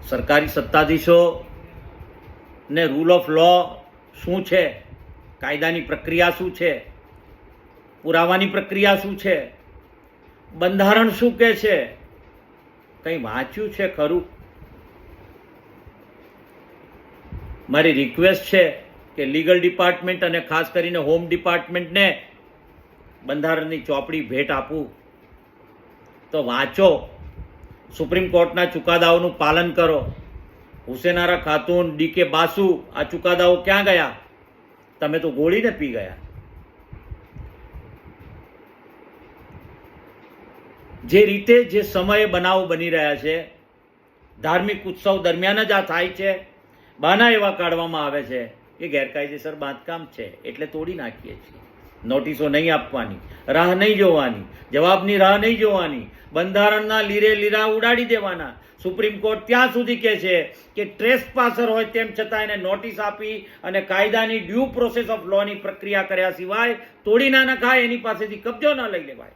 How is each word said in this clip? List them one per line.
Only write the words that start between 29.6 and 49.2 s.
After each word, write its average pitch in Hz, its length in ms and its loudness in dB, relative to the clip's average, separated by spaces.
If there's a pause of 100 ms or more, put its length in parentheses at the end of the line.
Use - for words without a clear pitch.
કરો. 160 400 0 (760)
હુસેનારા 175 480 0
ખાતુન, 160 600 0
ડી 156 120 0
કે 175 160 2
બાસુ, 165 600 0 (120)
આ 147 60 -4
ચુકાદાઓ 175 540 2
ક્યાં 196 280 2
ગયા? 165 320 2 (840)
તમે 151 180 -2
તો 165 120 -2
ગોળીને 175 400 0
પી 143 220 -6
ગયા. 95 240 -8 (4000)
જે 185 220 6
રીતે, 202 380 4
જે 196 180 -2
સમયે 202 440 0
બનાવો 185 400 0
બની 170 240 -4
રહ્યા 151 260 0
છે, 160 340 -6 (880)
ધાર્મિક 190 460 -2
ઉત્સવ 190 380 -2
દરમિયાન 185 420 0
જ 214 80 -2
આ 196 80 4
થાય 175 280 -2
છે, 190 380 -4 (520)
બહાના 202 320 4
એવા 208 200 2
કાઢવામાં 165 560 -2
આવે 143 160 -4
છે 117 300 -8 (260)
કે 165 100 -10
ગેરકાયદેસર 143 640 -6